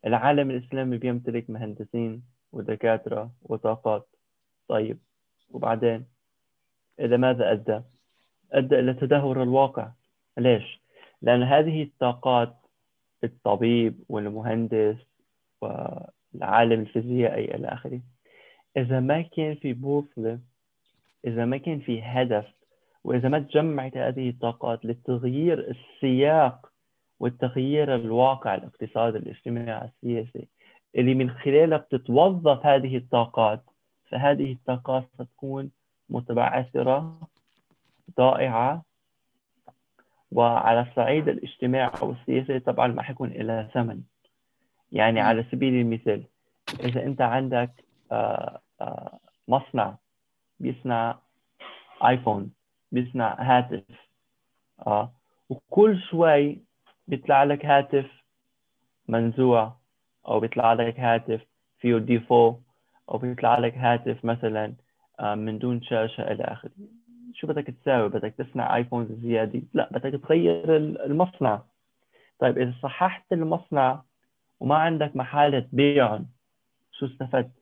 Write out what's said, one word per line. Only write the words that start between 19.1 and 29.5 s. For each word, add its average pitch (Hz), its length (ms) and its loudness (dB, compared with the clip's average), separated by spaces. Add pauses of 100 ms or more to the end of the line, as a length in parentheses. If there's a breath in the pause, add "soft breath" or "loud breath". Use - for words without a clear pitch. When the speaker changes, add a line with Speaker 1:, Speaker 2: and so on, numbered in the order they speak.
Speaker 1:
كان 156 340 -6
في 143 180 -6
بوصلة، 127 680 -6 (880)
إذا 117 180 -2
ما 131 120 -2
كان 147 220 -6
في 117 220 -6
هدف، 120 440 -2 (580)
وإذا 123 260 0
ما 151 100 2
تجمعت 143 580 -2
هذه 127 320 -4
الطاقات 120 560 -6
لتغيير 127 720 -2
السياق 131 1120 0 (480)
وتغيير 131 760 -2
الواقع 120 600 2
الاقتصادي، 113 600 -4
الاجتماعي، 117 720 -8